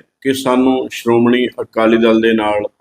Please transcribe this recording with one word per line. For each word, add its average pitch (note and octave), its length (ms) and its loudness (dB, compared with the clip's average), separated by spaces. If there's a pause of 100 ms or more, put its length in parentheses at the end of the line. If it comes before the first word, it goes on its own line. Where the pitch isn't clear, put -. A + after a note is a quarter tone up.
(200)
ਕਿ C3+ 140 -2
ਸਾਨੂੰ C3 420 0 (140)
ਸ਼੍ਰੋਮਣੀ A#2+ 560 0 (160)
ਅਕਾਲੀ A2+ 340 0
ਦਲ A2+ 240 2
ਦੇ A2+ 140 2
ਨਾਲ G#2 320 -2 (140)